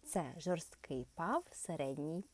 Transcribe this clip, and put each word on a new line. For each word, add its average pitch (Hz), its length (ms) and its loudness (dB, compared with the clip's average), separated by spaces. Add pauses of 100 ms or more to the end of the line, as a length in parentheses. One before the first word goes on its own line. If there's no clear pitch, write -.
Це 147 320 2
жорсткий 165 760 0
пав, 233 380 2
середній 151 800 0